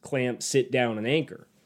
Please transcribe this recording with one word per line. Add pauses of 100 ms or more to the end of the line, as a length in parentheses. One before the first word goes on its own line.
clamp,
sit
down,
and
anchor. (180)